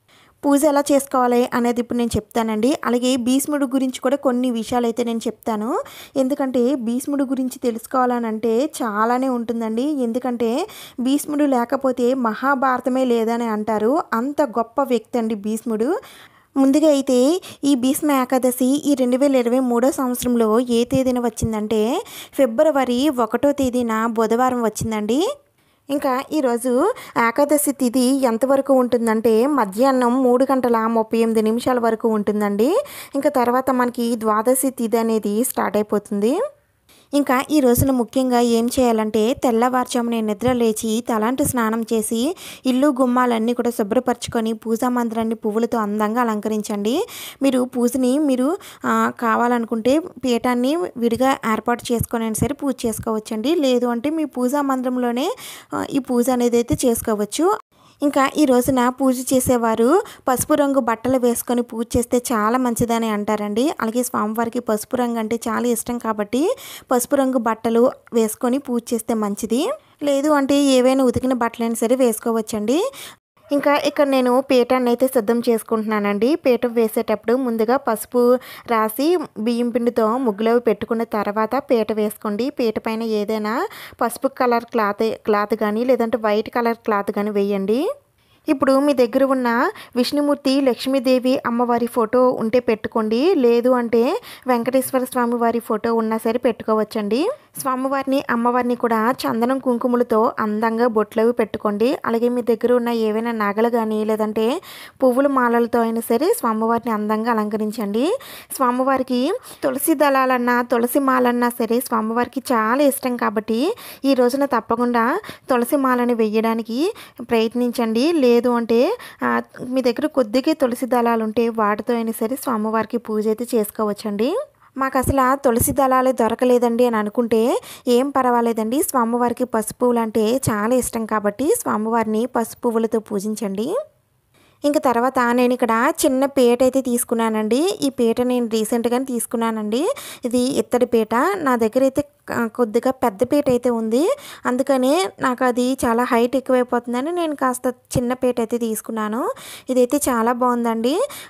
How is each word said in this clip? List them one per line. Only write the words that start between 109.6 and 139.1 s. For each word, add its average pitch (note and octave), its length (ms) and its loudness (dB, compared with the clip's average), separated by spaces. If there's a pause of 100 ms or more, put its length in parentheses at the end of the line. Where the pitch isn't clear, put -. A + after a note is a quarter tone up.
తులసి C#4 300 0
దళాలన్నా B3+ 680 2
తులసి A#3+ 360 0
మాలన్నా B3 500 2
సరే A#3 320 0
స్వామివారికి A#3 600 -2
చాలా A#3 420 0
ఇష్టం B3+ 340 0
కాబట్టి A3+ 580 -2 (300)
ఈ C4+ 100 4
రోజున B3+ 300 2
తప్పకుండా A#3+ 760 0 (300)
తులసి B3 260 0
మాలను B3 380 2
వేయడానికి A3+ 800 0 (280)
ప్రయత్నించండి. A#3 920 0
లేదు B3 360 4
అంటే, A#3+ 500 2 (260)
ఆ, A#3+ 180 0 (180)
మీ B3+ 220 -2
దగ్గర B3+ 240 0
కొద్దిగా C4 460 0
తులసి C4 340 -2
దళాలు A#3 380 0
ఉంటే A3+ 240 0
వాటితో A3 460 -2
అయినా A3+ 180 -2
సరే A3+ 240 -4
స్వామివారికి A3 640 -4
పూజ G#3+ 280 -4
అయితే A3+ 280 -2
చేసుకోవచ్చండి. G#3+ 840 -2 (400)
మాకు C4+ 220 -2
అసలు C4+ 220 0
ఆ B3+ 140 4
తులసి B3+ 380 0
దళాలే C4 400 2
దొరకలేదండి A#3+ 760 2
అని A#3 100 0
అనుకుంటే A3+ 640 0 (280)
ఏం B3 220 2
పర్వాలేదండి. A#3+ 720 0
స్వామివారికి A#3+ 640 0
పసుపు - 340 -4
పువ్వులు A#3+ 220 2
అంటే A3 360 0
చాలా A#3 380 0
ఇష్టం A#3+ 320 -2
కాబట్టి G#3+ 540 0
స్వామివారిని A3 680 0
పసుపు A#3 340 -4
పువ్వులతో A3+ 380 0
పూజించండి. G#3+ 800 -4 (880)
ఇంకా D4 160 2
తర్వాత B3+ 380 2 (140)
నేను B3 200 4
ఇక్కడ A#3+ 400 2 (140)
చిన్న C4 180 2
పీట B3+ 380 4
అయితే C4 180 2
తీసుకున్నానండి. A#3 1000 0
ఈ C#4+ 60 2
పీట A#3+ 320 0
నేను B3 320 0
రీసెంట్గానే A#3 520 0
తీసుకున్నానండి. A3+ 840 -2 (360)